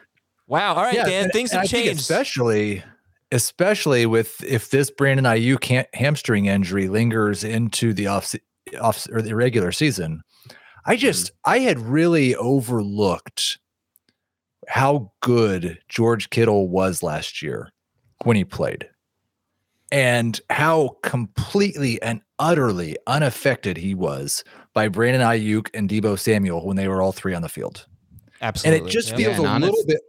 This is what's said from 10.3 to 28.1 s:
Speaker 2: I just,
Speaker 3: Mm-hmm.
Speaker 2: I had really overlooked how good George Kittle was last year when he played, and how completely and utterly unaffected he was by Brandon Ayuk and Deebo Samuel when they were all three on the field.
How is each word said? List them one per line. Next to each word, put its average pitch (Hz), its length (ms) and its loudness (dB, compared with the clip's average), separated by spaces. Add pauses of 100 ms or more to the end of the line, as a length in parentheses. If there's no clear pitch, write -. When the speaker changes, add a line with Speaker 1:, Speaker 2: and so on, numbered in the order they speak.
Speaker 2:
I 240 120 2
just, 202 300 0
Speaker 3:
Mm-hmm. - 240 -2
Speaker 2:
I 233 80 4
had 208 200 2
really 143 560 2
overlooked 107 1200 -2 (1080)
how 135 540 0
good 98 640 0
George 113 420 0
Kittle 104 380 2
was 92 340 0
last 78 400 -6
year 67 280 -8 (560)
when 117 100 4
he 95 80 2
played, - 440 -6 (1040)
and 120 480 2 (100)
how 147 540 2
completely 139 1000 -2
and 113 200 -4 (180)
utterly 120 580 0 (100)
unaffected 131 680 0
he 95 180 -4
was 71 480 -4 (300)
by 107 160 2
Brandon 120 320 2
Ayuk 110 520 0
and 101 160 -2
Deebo 107 300 0
Samuel 95 460 2
when 98 100 -2
they 98 140 0
were 95 120 0
all 95 120 2
three 95 200 -6
on 85 80 -4
the 80 80 -6
field. - 360 -10 (560)